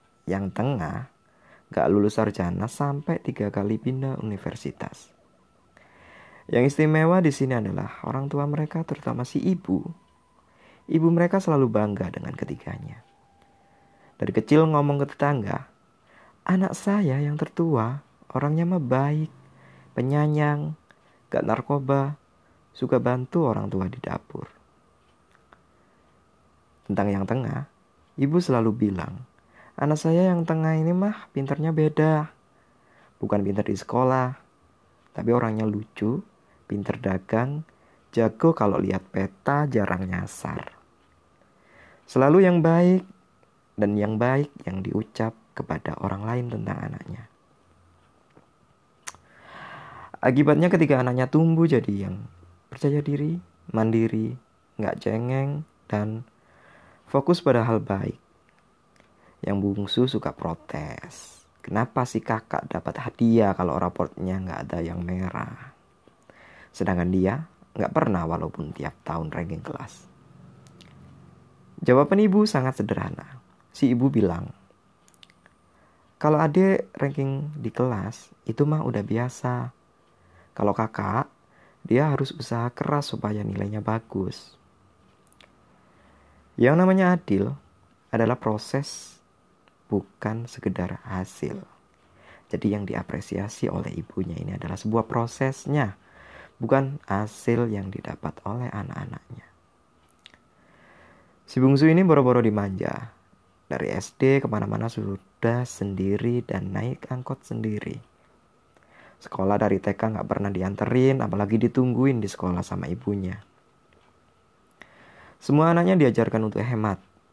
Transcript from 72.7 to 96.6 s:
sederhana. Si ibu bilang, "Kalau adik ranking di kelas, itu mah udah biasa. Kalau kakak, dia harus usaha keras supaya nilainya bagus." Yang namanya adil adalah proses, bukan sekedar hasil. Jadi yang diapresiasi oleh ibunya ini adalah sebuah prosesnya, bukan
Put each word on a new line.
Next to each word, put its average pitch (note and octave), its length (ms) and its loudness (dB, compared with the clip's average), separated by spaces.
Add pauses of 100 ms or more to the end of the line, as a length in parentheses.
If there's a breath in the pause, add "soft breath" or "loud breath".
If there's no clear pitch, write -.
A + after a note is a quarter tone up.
sederhana. - 560 -6 (320)
Si B2 240 2
ibu B2+ 160 4
bilang, F#2 400 0 (1700 soft breath)
"Kalau D3+ 240 4
adik F#3 560 4
ranking C#3 560 -4
di A#2+ 160 -8
kelas, A2+ 640 -4 (160)
itu C#3+ 160 0
mah D#3 160 0
udah G#2+ 240 -2
biasa. A#2+ 640 -4 (880 soft breath)
Kalau G2+ 160 2
kakak, G#2+ 560 -2 (560 soft breath)
dia A#2+ 240 4
harus C3+ 240 -2
usaha A#2+ 400 -4
keras - 400 -2
supaya G#2 320 -4
nilainya G2+ 400 -6
bagus." G#2+ 720 -6 (2000 soft breath)
Yang B2+ 240 6
namanya F#3 320 6
adil G#2+ 400 0 (560)
adalah A2+ 320 2
proses, - 800 -6 (640)
bukan G#2+ 640 -6
sekedar F#2 560 -6
hasil. F#2 560 -8 (880 soft breath)
Jadi - 240 -2
yang G2+ 160 -6
diapresiasi - 800 -8
oleh - 240 -6
ibunya - 480 -8
ini F#2 160 -8
adalah F2+ 220 -10
sebuah A2 260 -2
prosesnya, C3 880 -2 (640 loud breath)
bukan C3+ 480 0